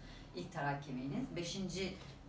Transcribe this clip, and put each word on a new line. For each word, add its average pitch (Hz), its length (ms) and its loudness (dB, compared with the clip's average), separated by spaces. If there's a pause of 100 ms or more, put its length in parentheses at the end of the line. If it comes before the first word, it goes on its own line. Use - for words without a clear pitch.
(340)
ilk 180 180 -2
tarak 143 300 4
kemiğiniz, 135 540 0
beşinci 180 600 2 (320)